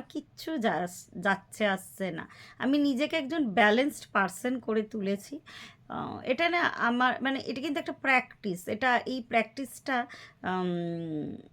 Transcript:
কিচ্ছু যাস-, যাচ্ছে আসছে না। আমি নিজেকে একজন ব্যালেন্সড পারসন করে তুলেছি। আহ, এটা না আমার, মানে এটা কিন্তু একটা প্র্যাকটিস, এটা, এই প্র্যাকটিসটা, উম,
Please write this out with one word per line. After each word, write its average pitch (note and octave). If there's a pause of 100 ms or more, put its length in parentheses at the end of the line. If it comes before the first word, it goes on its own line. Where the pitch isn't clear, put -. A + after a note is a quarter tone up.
কিচ্ছু -
যাস-, F3+
যাচ্ছে G3
আসছে F#3+
না। D#3 (300)
আমি C4+
নিজেকে C#4+
একজন D4+
ব্যালেন্সড G#3+
পারসন A#3
করে A3
তুলেছি। G#3 (500)
আহ, -
এটা E4
না F4
আমার, B3
মানে C4+
এটা B3
কিন্তু D4
একটা D#4+
প্র্যাকটিস, B3+
এটা, A#3+
এই B3
প্র্যাকটিসটা, B3 (360)
উম, E3+ (180)